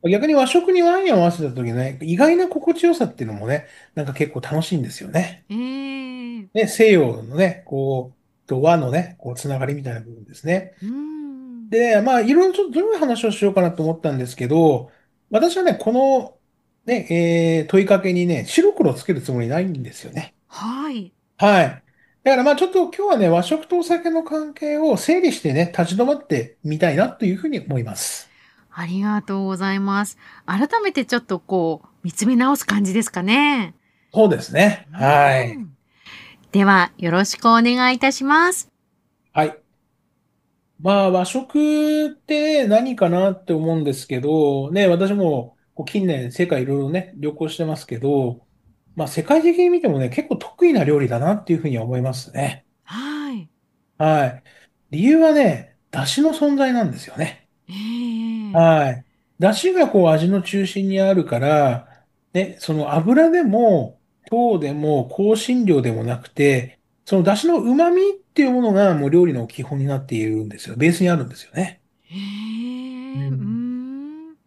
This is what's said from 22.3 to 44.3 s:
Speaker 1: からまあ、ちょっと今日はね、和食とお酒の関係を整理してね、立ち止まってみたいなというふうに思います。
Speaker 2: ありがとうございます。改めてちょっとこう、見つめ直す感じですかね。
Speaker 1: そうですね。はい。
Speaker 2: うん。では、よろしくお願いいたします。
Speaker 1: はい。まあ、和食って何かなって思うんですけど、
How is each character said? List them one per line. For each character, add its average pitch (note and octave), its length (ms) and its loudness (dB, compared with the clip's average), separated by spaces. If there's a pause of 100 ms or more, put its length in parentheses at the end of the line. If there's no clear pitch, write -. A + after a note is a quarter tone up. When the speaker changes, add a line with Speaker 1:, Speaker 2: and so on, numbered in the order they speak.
Speaker 1:
か C4+ 60 6
ら B3+ 80 0
ま D4 80 4
あ、 C#4+ 40 2
ち F4+ 100 0
ょ - 20 -4
っ - 20 -6
と F#4 140 2
今 F4 80 -8
日 - 80 -10 (140)
は - 20 0
ね、 G3 120 2
和 E3+ 140 2
食 D#4 240 -4
と F4 140 -2
お - 20 -4
酒 E4+ 280 -2
の D#4+ 120 -2
関 D4+ 320 -8
係 D4 240 -6
を D4+ 180 2
整 F4 240 0
理 E4+ 120 2
し - 100 -10
て D3 100 -2
ね、 E3+ 240 0
立 F3 200 -2
ち - 20 -2
止 A#3+ 60 2
ま C#4 100 0
っ C#4+ 100 -10
て B2 380 -6
み D#3 160 -6
た E3 140 2
い C#3+ 40 -2
な A3 120 0
と - 160 -8
い F#3 80 0
う G3 40 -4
ふ D4+ 100 -8
う - 20 -2
に C4+ 100 -4
思 C3 220 -6
い - 20 -6
ま G#2+ 140 -10
す。 - 320 -10 (420)
Speaker 2:
あ E3+ 160 -10
り F#3 160 -4
が G#3 200 -2
と G3 180 -6
う G3 60 -4
ご F#3+ 100 -4
ざ F#3+ 180 -4
い G3 60 -4
ま G3 260 -2
す。 - 100 -16 (300)
改 G3+ 220 -2 (160)
め F#4+ 80 -2
て C4+ 120 -2
ち - 120 -4
ょ - 20 0
っ A#3 40 -4
と F3+ 180 -6
こ E3 440 -2
う、 - 40 -20 (160)
見 E3+ 80 -6
つ - 140 -4
め B3 100 4
直 C4 180 2
す C#4 100 -6
感 G3+ 200 0
じ F#3 100 -4
で A3+ 80 0
す - 80 -6
か F3+ 140 -6
ね。 A#3+ 500 0 (400)
Speaker 1:
そ A3 120 6
う - 20 6
で D#3+ 120 0
す - 140 -12
ね。 G#3 380 2
は C#3+ 480 4
い。 A#2 100 -4
Speaker 2:
う A2 80 -12
ん。 F3+ 180 -14 (760)
で G3 120 4
は、 F#3+ 320 4
よ E3+ 140 -4
ろ F#3 140 2
し - 120 -6
く - 100 -2
お A3+ 80 6
願 B3 380 2
い B3+ 40 -2
い - 20 -8
た C4+ 140 2
し C4+ 100 -8
ま D#4 300 2
す。 - 180 -10 (640)
Speaker 1:
は D#3 140 2
い。 - 120 -8 (1200)
ま F#3 120 2
あ、 G3 180 4
和 F3+ 140 2
食 D4+ 840 0
っ D4 40 -4
て D4+ 580 0
何 A#3+ 260 2
か F#3+ 140 2
な F#3 240 2
っ F#3+ 120 -12
て - 80 -4
思 D#3+ 220 0
う D#3+ 60 0
ん - 20 -4
で C#3+ 120 -2
す - 120 -12
け B2+ 140 -4
ど、 C#3+ 500 0